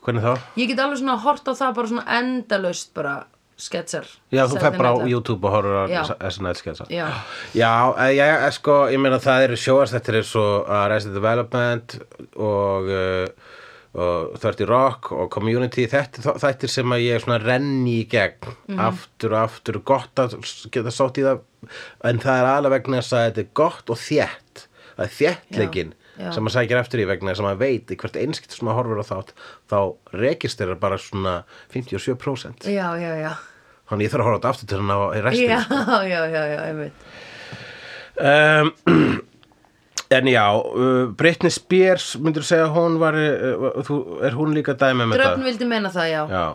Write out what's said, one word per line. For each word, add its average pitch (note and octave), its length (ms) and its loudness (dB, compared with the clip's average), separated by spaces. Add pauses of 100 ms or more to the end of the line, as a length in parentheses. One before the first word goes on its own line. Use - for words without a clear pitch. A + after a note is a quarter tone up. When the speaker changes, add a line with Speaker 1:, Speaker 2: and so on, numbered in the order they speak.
Speaker 1:
hvernig A#2 240 -2
þá? A#2+ 80 2 (240)
Speaker 2:
Ég A#3+ 160 -2
get B3 100 -2
alveg C#4 200 -2
svona C4 180 -2
hort C#4 240 2
á C4 80 -2
það B3 240 -2
bara A3+ 160 -2
svona A#3+ 140 -6 (100)
endalaust A3+ 800 -2
bara C#3+ 180 -4 (440)
sketsar. - 500 -8 (240)
Speaker 1:
Já, C3 160 4
þú C3+ 80 -2
Speaker 2:
Saturday C#3 80 0
Speaker 1:
fer F3+ 160 2
bara B2 80 4
á A#2+ 80 4
Speaker 2:
Night A#2 80 0
Live. B2 80 0
Speaker 1:
YouTube A2+ 340 -2
og G2 120 2
horfir G2 180 0
á G2 160 2
Speaker 2:
Já. F3 80 -2
Speaker 1:
s-, D#3 160 -4 (160)
S - 80 -10
N F#2 80 -4
L F2 80 -4
sketsa. - 320 -12
Speaker 2:
Já. E3+ 160 -6 (480)
Speaker 1:
Já, A2+ 180 4 (300)
eh, C3+ 160 4
ég, C#3+ 240 4
eh, C#3 100 2
sko, C#3+ 380 4
ég C3+ 160 2
meina C3 160 4
það C3 260 4
eru A#2+ 140 -2
sjónvarpsþættir B2 600 2
eins - 180 -8
og G#2 400 2
Arrested G#2 340 0
Development A#2 840 -2 (420)
og, G2+ 480 0
eh, F#2 400 -2 (600)
og F2 500 -4
Thirty G#2+ 240 -2
Rock B2 480 0
og F#2 160 -4
Community, A#2+ 580 -2
þetta C#3 320 -4
er A#2 60 -16
þ-, D3+ 160 -2
þættir C3+ 320 -2
sem B2 240 -2
að A#2+ 80 0
ég A#2 160 0
svona A#2+ 180 -2
renni B2+ 600 0
í A2 80 -6
gegn G2+ 400 0 (140)
Speaker 2:
Mhm. G3 180 -6
Speaker 1:
aftur D3+ 560 -2
og A2 60 2
aftur, A2+ 420 -6
gott C3 320 0
að B2 240 -2
s-, - 260 -14
geta A#2+ 220 -4
sótt C3 320 -2
í C3+ 60 2
það, C3+ 180 0 (580)
en A#2 160 2
það C3 220 2
er B2+ 80 4
aðallega C3+ 300 2
vegna B2+ 240 -2
þess - 100 -4
að A#2 140 2
þetta A2+ 160 -2
er - 100 -10
gott - 380 0
og A2+ 60 -2
þétt. - 680 -4 (240)
Það - 140 -6
er - 40 -6
þéttleikinn F#2+ 840 -2
Speaker 2:
Já, - 320 -18
já. F2 80 -8
Speaker 1:
sem A2 120 -4
maður A2 120 -2
sækir B2 240 2
eftir A#2+ 200 -4
í F#2+ 80 0
vegna F#2+ 240 -2
þess F#2 80 -6
að G2+ 60 0
maður G2 140 -2
veit B2 320 -2
í F#2 40 -6
hvert - 200 -10
einskipt B2+ 360 -6
sem - 140 -8
maður A2 100 0
horfir A2+ 240 -2
á G#2 80 -8
þátt, F#2+ 220 -8 (380)
þá G#2 100 0 (320)
registrerar G#2 680 -4
bara G2 160 0
svona F#2 480 -4 (240)
fimmtíu B2+ 280 -8
og - 80 -8
sjö C3 120 -2
prósent. B2+ 480 -8
Speaker 2:
Já, F#3+ 320 -4
já, E3+ 200 -6
já. D#3 160 -6 (560)
Speaker 1:
Þannig G#2+ 200 0
ég - 40 -4
þarf B2 80 0
að G#2+ 40 2
horfa A#2 80 4
á G2+ 80 0
þetta B2+ 120 0
aftur - 160 -10
til G2 100 -4
að G2+ 100 -2
ná G2+ 80 2
í G2+ 240 0
restina, A3+ 320 2
Speaker 2:
Já, A#3+ 80 2
Speaker 1:
sko. C4 160 -2 (240)
Speaker 2:
<laughs> F#3+ 120 -2
já, E3+ 160 0
já, D#3+ 160 -2
já, D3+ 200 -4
einmitt. D3+ 320 -8 (1200)
Speaker 1:
Ehm, D3+ 480 6 (180)
<clears throat> D#3+ 340 4 (880)
en C3 180 6
já, A#2 240 6
uh, B2+ 560 2
Britney E3 420 4
Spears, F#3 680 2
myndirðu D#3 240 0
segja D#3+ 240 4
að D3+ 80 0
hún E3 240 2
var, D#3 160 2
uh, B2+ 640 0
þú, D3 160 -2 (240)
er B2 160 0
hún D3+ 160 0
líka C#3+ 240 0
dæmi B2+ 300 2
um A2 80 2
þetta? - 100 4
Speaker 2:
Dröfn B3+ 240 0
vildi A#3+ 180 -2
meina G#3+ 220 -2
það, E3+ 220 -2
já. D#3 160 -2
Speaker 1:
Já. F#2 180 -2 (100)